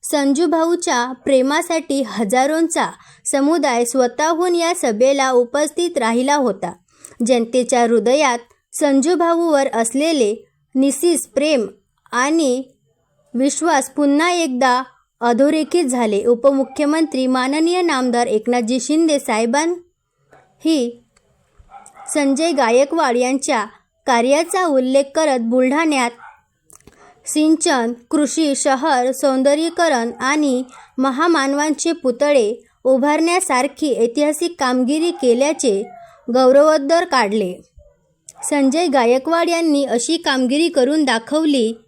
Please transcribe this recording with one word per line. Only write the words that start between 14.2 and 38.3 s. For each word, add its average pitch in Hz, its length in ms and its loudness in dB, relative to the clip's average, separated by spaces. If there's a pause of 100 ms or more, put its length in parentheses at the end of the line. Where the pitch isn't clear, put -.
एकदा 254 520 0 (380)
अधोरेखित 294 640 2
झाले. 233 400 -2
उपमुख्यमंत्री 269 1000 0
माननीय 294 540 0
नामदार 254 460 0
एकनाथजी 240 520 -2
शिंदे 311 400 0
साहेबांही 277 1800 -4 (1080)
संजय 285 380 0
गायकवाड 269 680 0
यांच्या 254 480 -2 (420)
कार्याचा 285 580 2
उल्लेख 269 380 2 (120)
करत 302 240 0
बुलढाण्यात 254 720 0 (1120)
सिंचन, 302 680 0 (160)
कृषी, 294 460 0
शहर 269 560 0
सौंदर्यीकरण 285 1080 0
आणि 269 440 0 (340)
महामानवांचे 285 960 0
पुतळे 254 720 0 (180)
उभारण्यासारखी 285 1120 0
ऐतिहासिक 294 640 -2
कामगिरी 269 520 0
केल्याचे 254 720 0 (500)
गौरवोद्गार 285 720 4
काढले. 214 500 -2 (960)